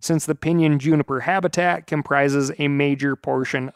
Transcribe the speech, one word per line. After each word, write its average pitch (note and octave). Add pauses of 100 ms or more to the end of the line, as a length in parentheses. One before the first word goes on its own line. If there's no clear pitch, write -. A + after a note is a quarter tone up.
since D#3+
the D#3
pinyon D#3
juniper C#3
habitat F3
comprises C#3+
a D3
major C#3
portion C3